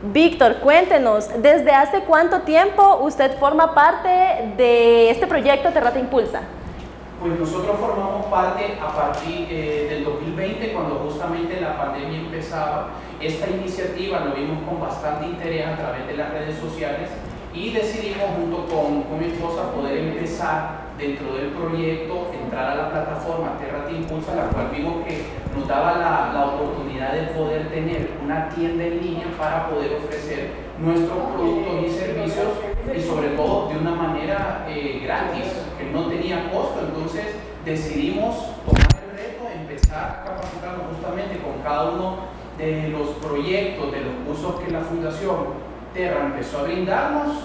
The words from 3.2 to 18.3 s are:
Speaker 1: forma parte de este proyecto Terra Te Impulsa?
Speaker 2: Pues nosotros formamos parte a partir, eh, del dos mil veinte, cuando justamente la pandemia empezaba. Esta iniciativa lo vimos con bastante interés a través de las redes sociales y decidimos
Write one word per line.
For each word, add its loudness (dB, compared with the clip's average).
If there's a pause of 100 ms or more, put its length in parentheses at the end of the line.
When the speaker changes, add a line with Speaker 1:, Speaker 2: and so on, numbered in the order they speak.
Speaker 1:
forma 6
parte 6 (460)
de 8
este 4
proyecto 4
Terra 4
Te 0
Impulsa? 2 (800)
Speaker 2:
Pues -2
nosotros 0
formamos -2
parte 0
a -4
partir, -2
eh, -2
del -4
dos -4
mil -4
veinte, -4
cuando -4 (100)
justamente -4
la -2
pandemia -4
empezaba. -4 (300)
Esta -4
iniciativa -2
lo -2
vimos -4
con -4
bastante -4
interés -4
a -4
través -6
de -6
las -4
redes -6
sociales -6 (420)
y -6
decidimos -2